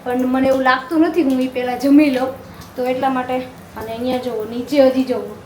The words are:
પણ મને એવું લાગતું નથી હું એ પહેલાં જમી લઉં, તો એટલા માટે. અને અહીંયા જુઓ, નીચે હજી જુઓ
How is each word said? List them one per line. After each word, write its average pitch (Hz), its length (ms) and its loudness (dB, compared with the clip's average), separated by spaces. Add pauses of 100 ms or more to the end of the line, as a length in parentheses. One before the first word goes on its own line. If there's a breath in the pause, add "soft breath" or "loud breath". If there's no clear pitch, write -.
પણ 254 220 -2
મને 262 220 2
એવું 262 140 2
લાગતું 262 380 2
નથી 339 220 2
હું 262 200 0
એ 254 40 -2
પહેલાં 247 320 -4
જમી 285 320 6
લઉં, 254 180 -2 (480 loud breath)
તો 247 100 -4
એટલા 262 220 -2
માટે. 254 300 -2 (380)
અને 220 160 -10
અહીંયા 254 260 -4
જુઓ, 226 260 -6
નીચે 254 440 2
હજી 262 160 2
જુઓ 214 420 -6